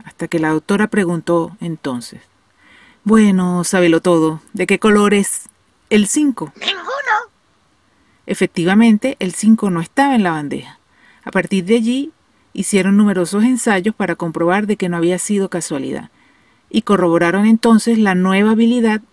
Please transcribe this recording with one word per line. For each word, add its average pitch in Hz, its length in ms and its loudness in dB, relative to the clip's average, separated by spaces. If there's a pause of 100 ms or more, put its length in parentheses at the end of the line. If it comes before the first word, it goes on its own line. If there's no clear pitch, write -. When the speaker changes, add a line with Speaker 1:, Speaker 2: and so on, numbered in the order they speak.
Speaker 1:
hasta - 220 -14
que 165 140 -4
la 160 80 0
doctora 196 400 -2
preguntó 170 720 -2
entonces, 151 640 -10 (840)
"Bueno, 185 580 2
sábelo 170 380 2
todo, 160 400 0 (120)
¿de 185 140 -6
qué 196 140 0
color 208 340 2
es - 280 -2 (480)
el 208 180 2
cinco?". 277 500 -2
Speaker 2:
"Ninguno". 370 240 -8 (1500)
Speaker 1:
Efectivamente, 208 920 0
el 185 140 -6
cinco 214 360 2
no 170 100 -2
estaba 269 360 0
en 208 80 2
la 170 80 -2
bandeja. 147 480 -10 (420)
A - 80 -14
partir 185 340 -2
de 220 120 0
allí, 247 340 -2 (420)
hicieron 196 440 0
numerosos 202 480 2
ensayos 220 500 0
para 185 220 -4
comprobar 175 500 -2
de 208 100 -2
que 185 120 -4
no 175 80 -4
había 175 240 -2
sido 196 280 -4
casualidad, 139 640 -8 (580)
y 220 140 -2
corroboraron 180 640 2
entonces 226 520 4
la 196 180 2
nueva 190 360 2
habilidad 226 480 2 (120)